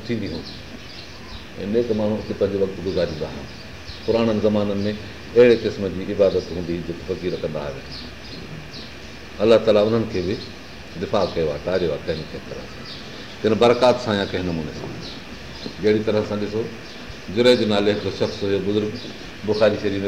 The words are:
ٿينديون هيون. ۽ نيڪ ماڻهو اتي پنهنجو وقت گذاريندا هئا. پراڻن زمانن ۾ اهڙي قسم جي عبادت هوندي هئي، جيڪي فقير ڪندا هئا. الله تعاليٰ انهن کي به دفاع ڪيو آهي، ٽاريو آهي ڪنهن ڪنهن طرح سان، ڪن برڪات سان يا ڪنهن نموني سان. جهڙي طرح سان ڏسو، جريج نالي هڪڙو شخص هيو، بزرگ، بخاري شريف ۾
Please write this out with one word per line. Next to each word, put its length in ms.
ٿينديون 260
هيون. ۽ 1400
نيڪ 200
ماڻهو 180
اتي 240
پنهنجو 200
وقت 280
گذاريندا 400
هئا. 180
پراڻن 360
زمانن ۾ 480
اهڙي 180
قسم 300
جي 260
عبادت 440
هوندي 160
هئي، 140
جيڪي 280
فقير 180
ڪندا 160
هئا. 140
الله 160
تعاليٰ 300
انهن 260
کي 80
به 140
دفاع 220
ڪيو 160
آهي، 140
ٽاريو 260
آهي 160
ڪنهن 160
ڪنهن 180
طرح 80
سان، 260
ڪن 160
برڪات 360
سان 120
يا 80
ڪنهن 200
نموني 360
سان. 100
جهڙي 240
طرح 220
سان 100
ڏسو، 240
جريج 260
نالي 300
هڪڙو 260
شخص 260
هيو، 140
بزرگ، 380
بخاري 360
شريف ۾ 260